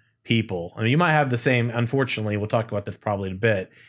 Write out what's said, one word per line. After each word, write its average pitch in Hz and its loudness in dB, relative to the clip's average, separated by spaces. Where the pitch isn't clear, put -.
people. 107 -2
I 110 -4
mean, 113 2
you 135 4
might 170 4
have 151 4
the 123 0
same, 120 0
unfortunately, 117 -2
we'll 104 -2
talk 113 0
about 101 -4
this 101 -10
probably 98 -4
in 92 -8
a - -14
bit, 101 0